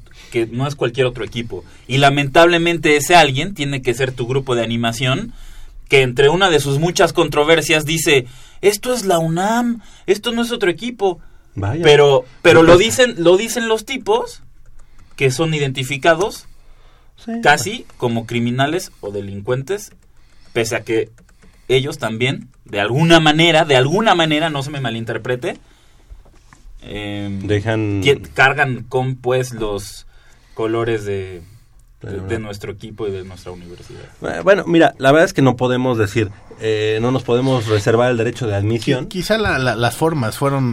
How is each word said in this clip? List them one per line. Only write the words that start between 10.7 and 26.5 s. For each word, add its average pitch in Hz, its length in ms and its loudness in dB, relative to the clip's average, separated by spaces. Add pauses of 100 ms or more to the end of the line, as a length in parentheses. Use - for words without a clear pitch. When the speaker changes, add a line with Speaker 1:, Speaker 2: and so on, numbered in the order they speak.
Speaker 2:
Vaya. 107 280 -4
Speaker 1:
Pero, 143 420 6 (180)
pero 165 180 8
lo 165 120 10
Speaker 2:
Entonces 180 120 6 (120)
Speaker 1:
dicen, 233 260 2
lo 175 120 6
dicen 226 320 -2
los 220 160 -2
tipos 240 600 -4 (720)
que 135 160 2
son 160 220 -2
identificados 147 920 0 (800)
Speaker 2:
Sí. 233 60 -8 (100)
Speaker 1:
casi 190 440 0 (120)
como 117 300 -4
criminales 127 640 -2 (100)
o 101 100 -10
delincuentes, 101 800 -8 (640)
pese 113 240 -2
a 110 60 -8
que 110 260 -4 (580)
ellos 135 300 0
también, 117 500 -4 (180)
de 104 140 -8
alguna 151 400 4
manera, 160 460 4
de 143 100 4
alguna 180 400 4
manera, 160 340 0
no 143 140 -6
se 139 60 -8
me 147 100 -8
malinterprete, 120 800 -6 (1200)